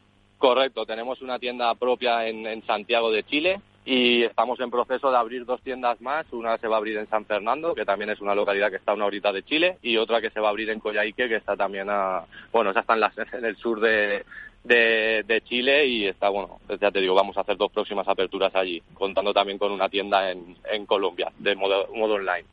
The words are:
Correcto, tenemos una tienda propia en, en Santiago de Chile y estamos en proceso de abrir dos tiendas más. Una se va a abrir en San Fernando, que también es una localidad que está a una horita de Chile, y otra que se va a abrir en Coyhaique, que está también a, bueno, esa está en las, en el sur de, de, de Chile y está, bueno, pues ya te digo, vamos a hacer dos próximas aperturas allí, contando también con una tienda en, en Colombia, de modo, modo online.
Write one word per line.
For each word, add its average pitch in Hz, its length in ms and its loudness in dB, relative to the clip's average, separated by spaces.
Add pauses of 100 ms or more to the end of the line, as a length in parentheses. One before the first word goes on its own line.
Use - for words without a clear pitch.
(380)
Correcto, 127 480 2
tenemos 117 360 -8
una 127 160 -6
tienda 120 380 -2
propia 120 520 0
en, 110 200 -6
en 110 180 -8
Santiago 113 460 0
de 107 120 0
Chile 175 360 0 (280)
y 120 360 4
estamos 117 360 0
en 123 120 -4
proceso 127 400 0
de 127 60 4
abrir 120 280 -2
dos 123 160 -4
tiendas 123 400 -4
más. 143 300 -4
Una 113 260 -2
se 113 100 -4
va 110 80 2
a 110 40 4
abrir 107 180 -4
en 107 100 -6
San 107 180 -2
Fernando, 117 500 -2
que 107 100 -4
también 101 240 -2
es 107 100 -4
una 101 140 -2
localidad 101 380 2
que 95 60 -8
está - 140 -2
a 104 40 2
una 104 100 -2
horita 101 260 0
de 98 120 -4
Chile, 175 400 0
y 117 140 0
otra 110 240 2
que 110 100 -4
se - 80 -6
va 107 80 2
a - 20 4
abrir 107 220 -4
en 110 80 -4
Coyhaique, 107 500 -2
que 113 60 0
está 101 200 -2
también 98 340 -4
a, 95 340 0 (280)
bueno, 107 200 4
esa 104 80 2
está 113 160 2
en 110 40 0
las, 104 180 2
en 113 280 -6
el 110 120 -2
sur 117 220 -2
de, 104 460 2 (380)
de, 113 640 4
de 110 140 2
Chile 135 440 2
y 117 220 0
está, 98 220 0
bueno, 92 360 -4
pues 101 140 -6
ya 101 100 4
te 98 100 -2
digo, 92 140 2
vamos 98 240 2
a 98 40 0
hacer 95 160 -2
dos 98 140 0
próximas 101 360 -4
aperturas 95 480 0
allí, 92 260 -2 (140)
contando 98 380 -2
también 98 260 0
con 101 120 -2
una 98 160 -2
tienda 98 440 0
en, 90 260 -12 (140)
en 104 160 -6
Colombia, 90 500 -2
de 101 180 0
modo, 98 380 0
modo 110 220 0
online. 92 360 -4